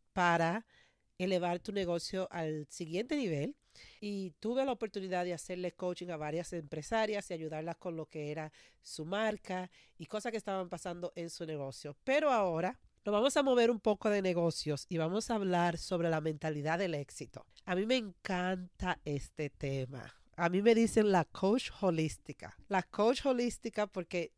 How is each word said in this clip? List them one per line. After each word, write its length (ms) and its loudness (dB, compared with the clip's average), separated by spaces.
para 500 4
elevar 420 0
tu 120 -10
negocio 580 -2
al 400 -4
siguiente 480 -4
nivel. 360 -2
Y 300 -4
tuve 240 0
la 80 0
oportunidad 540 -4
de 80 -2
hacerle 380 -6
coaching 360 -6
a 80 -6
varias 380 -6
empresarias 760 -4
y 40 -6
ayudarlas 420 -6
con 180 -8
lo 120 -8
que 240 -8
era 200 -8
su 240 -10
marca 680 -4
y 80 -12
cosas 260 -6
que 60 -2
estaban 320 -4
pasando 440 -8
en 140 -8
su 160 -10
negocio. 500 -8
Pero 280 4
ahora 480 2
nos 80 0
vamos 240 4
a 60 4
mover 280 6
un 100 2
poco 280 2
de 140 2
negocios 680 2
y 80 -2
vamos 320 0
a 60 2
hablar 420 2
sobre 320 0
la 140 2
mentalidad 560 -2
del 160 0
éxito. 500 -8
A 80 0
mí 100 2
me 120 4
encanta 1080 -2
este 460 -4
tema. 640 -6
A 120 2
mí 140 2
me 120 8
dicen 380 6
la 140 6
coach 420 0
holística. 720 0
La 140 0
coach 440 2
holística 600 0
porque 520 -4